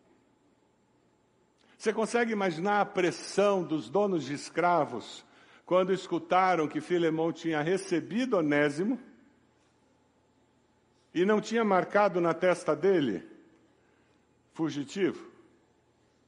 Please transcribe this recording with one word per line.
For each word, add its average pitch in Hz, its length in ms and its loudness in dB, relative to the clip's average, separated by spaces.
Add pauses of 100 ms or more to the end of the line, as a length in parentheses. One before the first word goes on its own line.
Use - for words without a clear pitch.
(1800)
Você 214 160 -2
consegue 226 400 0
imaginar 196 480 0
a 190 40 4
pressão 190 760 0
dos 151 260 -4
donos 180 360 0
de 143 100 -8
escravos 156 880 -2 (400)
quando 185 280 2
escutaram 175 760 0
que 147 140 -4
Filemão 165 520 0
tinha 160 300 -4
recebido 185 760 -2
Onésimo 147 600 0 (2250)
e 175 100 2
não 214 160 4
tinha 226 220 -2
marcado 190 580 2
na 170 140 2
testa 175 400 2
dele 147 500 0 (1300)
fugitivo? 147 680 -4 (1040)